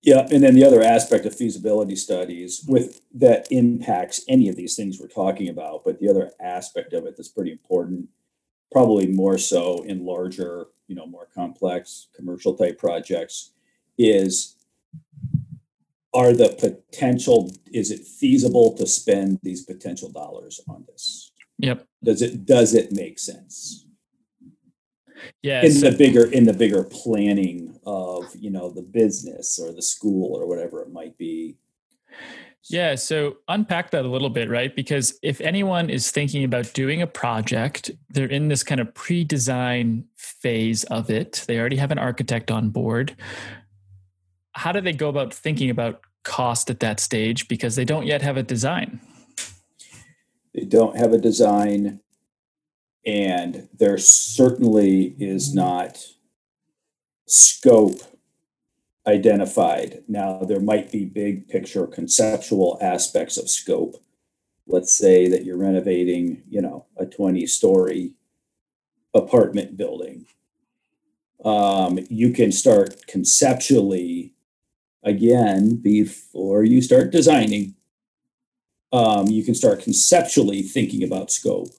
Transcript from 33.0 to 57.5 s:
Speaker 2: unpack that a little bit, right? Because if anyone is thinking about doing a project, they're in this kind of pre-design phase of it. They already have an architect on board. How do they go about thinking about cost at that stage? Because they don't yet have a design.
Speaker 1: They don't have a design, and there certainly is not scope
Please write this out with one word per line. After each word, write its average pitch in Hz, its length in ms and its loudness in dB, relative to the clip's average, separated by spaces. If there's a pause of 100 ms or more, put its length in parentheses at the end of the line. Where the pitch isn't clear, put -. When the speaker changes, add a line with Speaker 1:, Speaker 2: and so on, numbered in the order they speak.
Speaker 2:
unpack 175 420 -4
that 139 140 -2
a - 20 -6
little 131 220 -4
bit, 113 200 -4
right? 123 240 -4
Because 135 480 -4
if 143 200 -4
anyone 180 480 -2
is 131 200 -4
thinking 143 360 -2
about 123 280 -4
doing 139 280 -4
a 170 60 -4
project, 117 840 -6 (180)
they're 135 180 -4
in 143 200 -4
this 143 160 -2
kind 131 160 -4
of 113 140 -6
pre-design 123 1120 -2 (100)
phase 113 680 -4
of 113 240 -6
it. - 380 -4
They 117 120 -4
already 123 180 -4
have 139 140 -2
an 147 80 -4
architect 117 500 -4
on 110 200 -2
board. 117 460 -4 (1400)
How 165 180 -6
do 202 100 -2
they 180 120 -2
go 147 160 -4
about 135 240 -4
thinking 139 360 -4
about 117 320 -4 (220)
cost - 460 -4
at 113 100 -6
that 107 200 -4
stage? 113 480 -4
Because 117 280 -4
they 127 100 -2
don't 151 220 -4
yet 143 140 -2
have 139 160 -2
a 131 60 -4
design. 131 580 -6 (1500)
Speaker 1:
They - 120 -8
don't 113 320 2
have 113 160 2
a 113 40 4
design, 104 840 0 (1040)
and 92 680 -4
there 101 240 2
certainly 104 1200 2
is 98 380 -4
not 90 480 -2 (1200)
scope - 760 4 (1040)